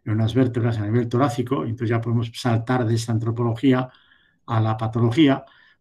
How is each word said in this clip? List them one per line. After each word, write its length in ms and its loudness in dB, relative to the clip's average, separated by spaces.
en 60 0
unas 200 0
vértebras 440 0
a 80 -2
nivel 220 0
torácico, 580 -2
y 40 -6
entonces 200 -4
ya 100 0
podemos 340 -2
saltar 520 0
de 80 0
esta 180 -2
antropología 760 0
a 140 0
la 160 0
patología. 680 2